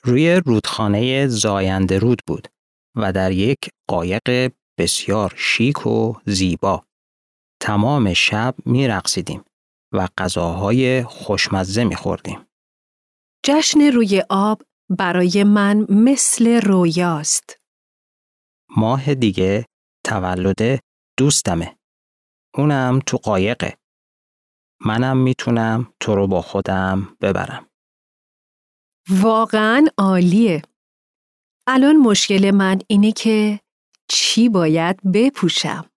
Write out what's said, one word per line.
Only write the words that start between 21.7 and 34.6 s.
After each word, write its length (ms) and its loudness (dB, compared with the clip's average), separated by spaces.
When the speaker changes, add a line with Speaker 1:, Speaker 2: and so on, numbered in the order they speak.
Speaker 1:
اونم 440 2
تو 180 -4
قایقه. 600 -2
منم 320 -2
می‌تونم 840 -2
تو 160 -2
رو 120 0
با 140 0
خودم 800 -4
ببرم. 440 -4
Speaker 2:
واقعاً 760 2
عالیه. 640 2
الان 300 6
مشکل 540 4
من 360 2
اینه 240 4
که 480 0
چی 400 2
باید 640 0